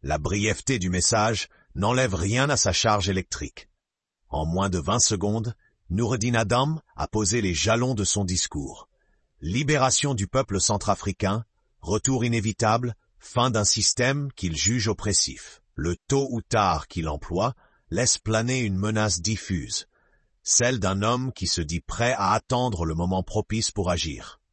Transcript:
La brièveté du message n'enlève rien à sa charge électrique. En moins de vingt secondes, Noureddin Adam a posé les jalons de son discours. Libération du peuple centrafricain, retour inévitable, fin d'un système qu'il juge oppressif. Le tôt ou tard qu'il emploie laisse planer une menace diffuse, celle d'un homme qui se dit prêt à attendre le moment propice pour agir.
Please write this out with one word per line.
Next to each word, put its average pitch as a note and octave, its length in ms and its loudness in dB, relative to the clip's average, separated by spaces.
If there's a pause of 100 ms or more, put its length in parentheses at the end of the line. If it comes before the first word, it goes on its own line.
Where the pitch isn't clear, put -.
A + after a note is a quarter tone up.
La C#2 160 -2
brièveté G2+ 640 0
du F2+ 100 -2
message G#2 580 2 (280)
n'enlève B2 380 2
rien A2+ 360 2
à C3+ 60 2
sa - 160 2
charge G#2 360 2
électrique. - 600 -6 (600)
En D2+ 160 -2
moins F2+ 260 0
de F2+ 80 0
vingt G2 200 0
secondes, G#2+ 560 0 (360)
Noureddin A#2 440 0
Adam B2 460 2 (160)
a G#2 100 -4
posé A2 340 0
les F#2 140 0
jalons A#2 400 2
de G2+ 80 -2
son G2 220 0
discours. F2+ 640 -4 (520)
Libération C3 760 2
du G2 120 -2
peuple G#2+ 340 0
centrafricain, G2+ 840 0 (360)
retour A2 440 0
inévitable, A#2 720 0 (240)
fin B2 300 0
d'un G#2+ 140 2
système C3+ 680 0
qu'il E2 240 -4
juge A2+ 320 0
oppressif. - 760 -4 (120)
Le F2 200 -2 (140)
tôt C#3 220 2
ou A#2 100 -2
tard F#2 480 0
qu'il D#2+ 200 -6
emploie F2 460 -2 (360)
laisse A#2 280 0
planer A#2 420 0
une G2+ 180 -2
menace G#2+ 420 0
diffuse, F2+ 680 -4 (560)
celle A#2+ 380 2
d'un F#2+ 220 0
homme B2 300 0
qui - 140 -6
se F2 140 -2
dit D#2+ 200 -2
prêt A#2+ 360 -2
à G2 160 2
attendre A2+ 540 0
le D#2+ 80 -2
moment F2+ 280 0
propice G#2+ 480 -2
pour F2+ 200 -2
agir. D#2+ 500 -4 (120)